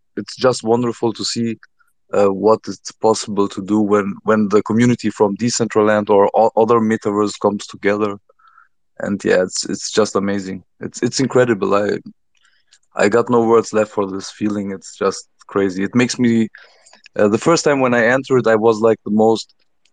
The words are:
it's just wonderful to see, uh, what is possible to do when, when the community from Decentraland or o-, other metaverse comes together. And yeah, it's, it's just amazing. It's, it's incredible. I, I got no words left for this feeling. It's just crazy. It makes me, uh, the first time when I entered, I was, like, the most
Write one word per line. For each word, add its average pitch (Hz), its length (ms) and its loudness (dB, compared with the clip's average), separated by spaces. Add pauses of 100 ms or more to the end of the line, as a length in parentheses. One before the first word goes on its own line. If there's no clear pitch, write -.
(160)
it's - 200 -10
just 127 280 0
wonderful 117 500 0
to 101 100 -10
see, 117 320 -6 (560)
uh, 101 160 4
what 101 400 2
is 98 120 -10 (200)
possible 104 480 0
to 101 160 -10
do 104 160 0
when, 101 340 0 (100)
when 107 240 2
the 101 140 2
community 117 460 0
from 101 300 0
Decentraland 107 720 0
or 98 240 4
o-, 110 220 4
other 113 240 4
metaverse 107 600 -2
comes 104 260 -2
together. 101 500 -2 (840)
And 95 260 -6
yeah, 92 200 2
it's, - 220 -6
it's - 240 -8
just 107 260 0
amazing. 95 480 -6 (160)
It's, - 220 -12
it's 127 180 -2
incredible. 117 540 0
I, 101 240 0 (1000)
I 98 120 2
got 117 220 0
no 117 160 2
words 113 260 4
left 107 200 0
for 98 180 -4
this 95 220 -10
feeling. 101 400 -6
It's - 240 -16
just - 320 -4 (200)
crazy. 98 360 -2
It - 100 -4
makes 123 240 0
me, 117 300 0 (680)
uh, 104 120 4
the 107 100 2
first 165 260 0
time 143 160 2
when 123 140 2
I 117 120 2
entered, 127 420 0
I 110 80 4
was, 110 240 2
like, 113 240 2
the 104 60 -6
most 110 440 0 (380)